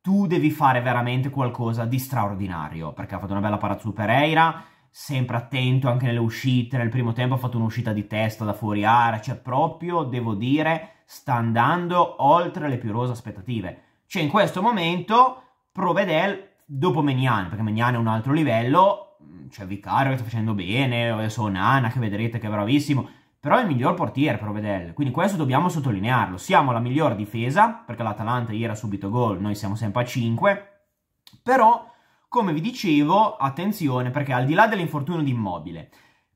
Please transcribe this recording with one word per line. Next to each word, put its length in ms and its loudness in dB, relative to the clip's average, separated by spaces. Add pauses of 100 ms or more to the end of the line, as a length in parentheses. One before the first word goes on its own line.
tu 240 2
devi 240 2
fare 300 2
veramente 500 0
qualcosa 540 -2
di 160 0
straordinario, 920 -6
perché 220 -10
ha 60 -8
fatto 100 -8
una 100 -2
bella 180 0
parata 200 -4
su 140 -6
Pereira, 720 2 (260)
sempre 460 -4
attento 520 0
anche 180 0
nelle 120 0
uscite. 600 0
Nel 100 0
primo 240 -2
tempo 220 0
ha 40 -2
fatto 200 -4
un'uscita 340 -2
di 160 -2
testa 360 -2
da 80 -2
fuori 320 -2
area, 360 4
cioè 160 -8
proprio, 680 -2
devo 320 -4
dire, 720 -2
sta 300 -6
andando 920 2
oltre 440 2
le 100 -2
più 120 -6
rose 220 -2
aspettative. 680 -8 (260)
Cioè 120 -6
in 100 0
questo 320 2
momento 800 2 (280)
Provedel 840 0 (100)
dopo 400 0
Maignan, 420 2
perché 160 -6
Maignan 320 2
è 40 0
un 100 0
altro 240 0
livello, 720 4 (460)
c'è 160 -16
Vicario 460 0
che 60 -2
sta 80 -6
facendo 300 -2
bene, 560 -2
adesso 320 -4
Onana 460 2
che 120 -2
vedrete 380 -4
che 100 -6
è 20 -6
bravissimo, 580 0 (300)
però 200 2
è 40 2
il 60 -2
miglior 260 0
portiere 440 -2
Provedel, 540 -6
quindi 200 -2
questo 240 0
dobbiamo 320 2
sottolinearlo. 680 -2
Siamo 360 4
la 80 0
miglior 340 0
difesa, 540 2
perché 340 -10
l'Atalanta 500 -4
ieri 200 -4
ha 40 -6
subito 320 -6
gol, 320 0
noi 140 -2
siamo 220 -4
sempre 260 -4
a 20 -2
cinque, 840 -2 (560)
però 460 4 (400)
come 240 0
vi 80 0
dicevo, 760 2
attenzione, 760 -2
perché 220 -2
al 120 0
di 100 2
là 120 8
dell'infortunio 560 -2
di 80 0
Immobile, 600 -6 (460)